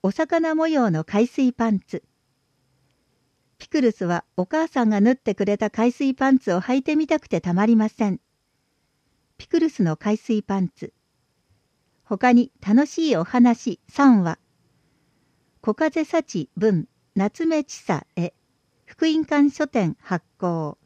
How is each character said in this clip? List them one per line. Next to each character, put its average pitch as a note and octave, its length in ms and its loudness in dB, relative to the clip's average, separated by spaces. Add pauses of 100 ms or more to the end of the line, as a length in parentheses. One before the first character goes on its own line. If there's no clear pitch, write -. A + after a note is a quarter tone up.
お F#3+ 80 0
魚 D#4+ 460 -2
模 D#4+ 100 0
様 C4+ 240 2
の D#3+ 140 -2
海 A3 240 0
水 B3+ 240 0
パ A3+ 180 -2
ン G3+ 80 0
ツ。 - 240 -12 (1600)
ピ - 100 -20
ク D#4 120 -2
ル A#3+ 120 2
ス - 120 -6
は F3 200 -4 (120)
お F3+ 80 -2
母 D#4 220 -2
さ C4 180 -2
ん G#3+ 60 2
が G#3 100 0
縫 A3+ 120 4
っ B3+ 40 0
て G3+ 200 -6
く G3+ 80 -2
れ G#3 120 -2
た G#3 140 -4
海 A#3+ 220 0
水 C4+ 220 -4
パ C4+ 180 0
ン C4 80 4
ツ - 120 -4
を F3 80 0
履 B3+ 160 -2
い C4+ 60 0
て D4+ 140 -2
み D#4 100 0
た D4+ 140 0
く - 80 -20
て E3 120 -2
た F3 140 -4
ま G3 100 2
り A3+ 120 4
ま A3 120 2
せ G#3 220 -2
ん。 F3+ 100 -6 (1160)
ピ - 80 -20
ク E4+ 140 0
ル D#4+ 100 0
ス G#3+ 140 -2
の D#3+ 120 0
海 G#3+ 200 -2
水 G#3+ 260 -4
パ G3 160 -4
ン F3+ 100 -2
ツ。 - 240 -14 (1120)
他 B3 280 0
に A#3+ 180 4 (100)
楽 A#3+ 260 2
し D#4+ 240 -4
い G#3 60 2
お E3 80 0
話 A#3+ 640 0
三 B3+ 340 4
話。 E3 160 -4 (1200)
小 G#3+ 120 -2
風 D#4 300 -2
幸 D4+ 520 -4
文、 F#3 320 0 (260)
夏 G#3 320 -2
目 D#4 180 0
千 - 220 -18
佐 - 180 -4 (120)
絵、 F3 180 -6 (500)
福 - 220 -6
音 D#4+ 180 0
館 D4 260 2
書 D4+ 160 -6
店 G3 340 -2
発 - 260 -6 (120)
行。 E3 480 -6